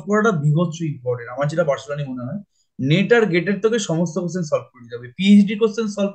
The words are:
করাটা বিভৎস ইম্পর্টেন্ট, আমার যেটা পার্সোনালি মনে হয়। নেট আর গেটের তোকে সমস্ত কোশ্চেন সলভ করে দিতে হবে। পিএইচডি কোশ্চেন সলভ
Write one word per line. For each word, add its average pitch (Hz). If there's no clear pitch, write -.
করাটা 214
বিভৎস 156
ইম্পর্টেন্ট, 123
আমার 139
যেটা 160
পার্সোনালি 143
মনে 127
হয়। 170
নেট 165
আর 226
গেটের 180
তোকে 226
সমস্ত 170
কোশ্চেন 180
সলভ 139
করে -
দিতে 120
হবে। 123
পিএইচডি 202
কোশ্চেন 220
সলভ 202